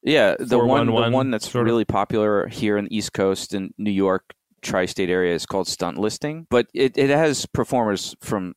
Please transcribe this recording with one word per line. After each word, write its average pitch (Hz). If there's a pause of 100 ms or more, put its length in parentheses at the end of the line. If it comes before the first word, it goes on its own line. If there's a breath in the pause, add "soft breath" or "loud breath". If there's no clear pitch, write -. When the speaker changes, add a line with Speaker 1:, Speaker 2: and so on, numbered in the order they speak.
Speaker 1:
Yeah, 127
the 120
one, 120
the 113
Speaker 2:
four 113
one -
one 117
Speaker 1:
one 131
that's 110
Speaker 2:
sort 123
of? 117
Speaker 1:
really 113
popular 104
here 104
in 101
the 107
East 104
Coast 95
and 95
New 104
York 95 (260)
tri-state 92
area 90
is 80
called 95
Stunt -
Listing, 147
but 120
it, 131
it 139
has 147
performers 113
from 92